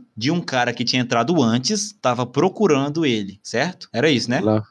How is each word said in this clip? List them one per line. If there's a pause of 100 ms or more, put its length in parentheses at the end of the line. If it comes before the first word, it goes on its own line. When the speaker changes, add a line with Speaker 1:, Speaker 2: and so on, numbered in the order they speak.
(180)
Speaker 1:
de
um
cara
que
tinha
entrado
antes,
tava
procurando
ele,
certo?
Era
isso,
né?
Speaker 2:
Lá